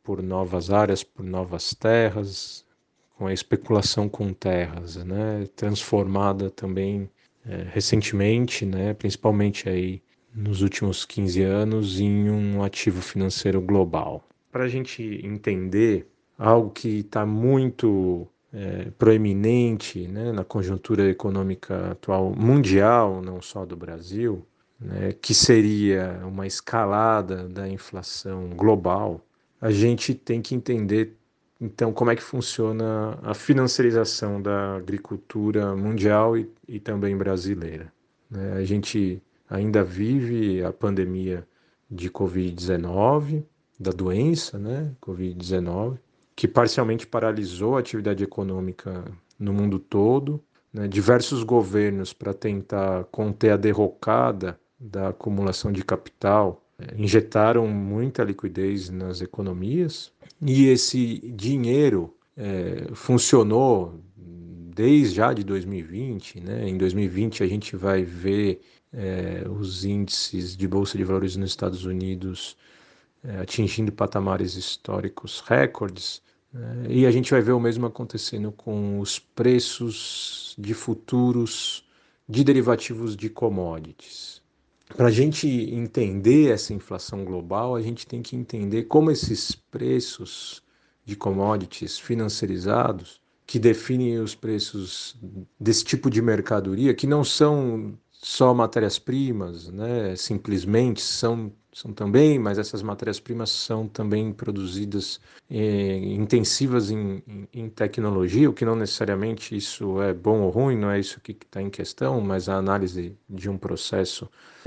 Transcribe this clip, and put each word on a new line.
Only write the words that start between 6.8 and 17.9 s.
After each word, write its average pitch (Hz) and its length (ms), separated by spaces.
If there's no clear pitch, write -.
é, 92 280
recentemente, 107 920
né, 95 300
principalmente 104 720
aí 92 320
nos 104 300
últimos 98 420
quinze 95 380
anos, 101 560
em 104 320
um 101 320
ativo 95 400
financeiro 95 580
global. 90 640
Pra 127 160
gente 127 340
entender 101 840
algo 113 300
que 104 360
tá 107 200
muito, 107 1040